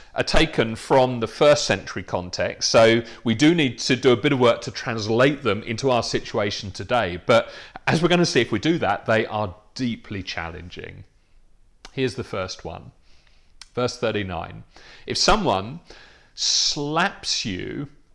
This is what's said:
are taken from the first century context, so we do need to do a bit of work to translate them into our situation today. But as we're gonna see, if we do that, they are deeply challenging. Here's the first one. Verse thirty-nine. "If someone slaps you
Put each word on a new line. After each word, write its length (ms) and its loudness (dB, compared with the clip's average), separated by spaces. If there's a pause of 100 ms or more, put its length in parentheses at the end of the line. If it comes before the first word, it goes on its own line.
(140)
are 80 0
taken 540 2
from 440 2
the 60 -2
first 400 4
century 360 -4
context, 680 -4
so 320 6 (200)
we 120 2
do 200 6
need 260 0
to 160 0
do 160 4
a 40 4
bit 160 0
of 60 2
work 240 4
to 80 -10
translate 720 0
them 220 0
into 260 -2
our 120 2
situation 680 -4
today. 560 -4
But 240 4 (360)
as 140 2
we're 80 4
gonna 160 4
see, 160 2
if 100 0
we 80 0
do 200 0
that, 260 -2
they 220 2
are 280 -4 (200)
deeply 480 -6
challenging. 800 -12 (880)
Here's 220 -2
the 100 -8
first 400 -10
one. 280 -14 (840)
Verse 240 -4
thirty-nine. 680 -6 (420)
"If 120 -6
someone 640 0 (540)
slaps 1120 -2
you 460 -8 (240)